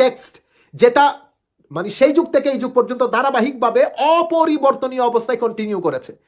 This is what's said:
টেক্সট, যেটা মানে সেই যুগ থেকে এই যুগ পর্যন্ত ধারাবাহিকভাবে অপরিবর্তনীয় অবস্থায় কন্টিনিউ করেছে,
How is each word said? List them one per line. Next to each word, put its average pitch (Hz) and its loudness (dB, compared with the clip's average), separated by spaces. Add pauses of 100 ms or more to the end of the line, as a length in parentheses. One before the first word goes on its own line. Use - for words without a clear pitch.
টেক্সট, 254 -2 (400)
যেটা 240 4 (680)
মানে 175 -8
সেই 269 2
যুগ 330 2
থেকে 277 0
এই 240 -4
যুগ 254 -6
পর্যন্ত 247 0 (120)
ধারাবাহিকভাবে 247 0 (360)
অপরিবর্তনীয় 277 0
অবস্থায় 233 -2
কন্টিনিউ 214 -4 (100)
করেছে, - -6 (160)